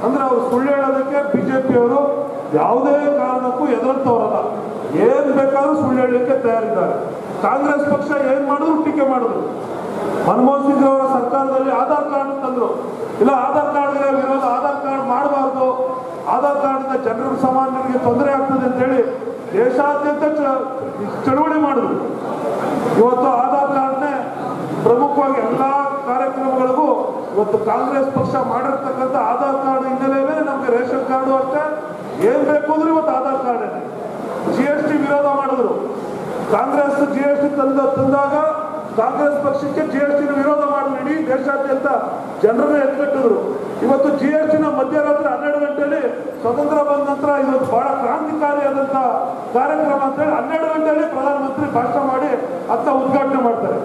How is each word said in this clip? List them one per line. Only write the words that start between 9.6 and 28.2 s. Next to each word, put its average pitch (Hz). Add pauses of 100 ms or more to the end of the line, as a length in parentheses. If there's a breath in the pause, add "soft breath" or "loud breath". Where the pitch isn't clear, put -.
ಮನಮೋಹನ್ 262
ಸಿಂಗ್ 277
ಅವರ 269 (100)
ಸರ್ಕಾರದಲ್ಲಿ 269 (100)
ಆಧಾರ್ 294
ಕಾರ್ಡ್ 277 (100)
ತಂದ್ರು, 240 (520)
ಇಲ್ಲ 247 (160)
ಆಧಾರ್ 294
ಕಾರ್ಡ್ಗೆ 277 (120)
ವಿರೋಧ, 262 (120)
ಆಧಾರ್ 285
ಕಾರ್ಡ್ 185
ಮಾಡಬಾರ್ದು, 262 (640)
ಆಧಾರ್ 285
ಕಾರ್ಡಿಂದ 269 (100)
ಜನರ 233 (140)
ಸಾಮಾನ್ಯರಿಗೆ 262
ತೊಂದರೆ 247
ಆಗ್ತದೆ 269
ಅಂತೇಳಿ 254 (560)
ದೇಶಾದ್ಯಂತ 294 (120)
ಚ-, 269 (640)
ಚಳವಳಿ 302
ಮಾಡಿದ್ರು. 269 (1000)
ಇವತ್ತು 247 (160)
ಆಧಾರ್ 277
ಕಾರ್ಡ್ನೇ 269 (720)
ಪ್ರಮುಖವಾಗಿ 277
ಎಲ್ಲ 254 (460)
ಕಾರ್ಯಕ್ರಮಗಳಿಗೂ 269 (460)
ಇವತ್ತು 208 (120)
ಕಾಂಗ್ರೆಸ್ 269
ಪಕ್ಷ 254 (180)